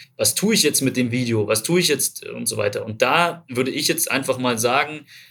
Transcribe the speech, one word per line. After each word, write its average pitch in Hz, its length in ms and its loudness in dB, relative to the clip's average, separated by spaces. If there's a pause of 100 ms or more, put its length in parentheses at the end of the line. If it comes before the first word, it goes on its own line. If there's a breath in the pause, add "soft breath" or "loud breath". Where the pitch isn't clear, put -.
(180 loud breath)
Was - 180 2
tue 214 180 2
ich 190 100 4
jetzt 147 180 2
mit 127 160 0
dem 123 140 0
Video? 117 360 0
Was 110 160 0
tue 175 160 2
ich 175 80 2
jetzt - 400 -2
und 120 200 -8
so 110 100 -4
weiter? 104 280 -2
Und 110 160 -2
da 165 460 2
würde 127 240 -2
ich 143 160 -2
jetzt - 240 -2
einfach 131 260 -2
mal 123 200 0
sagen, 147 480 0 (260 loud breath)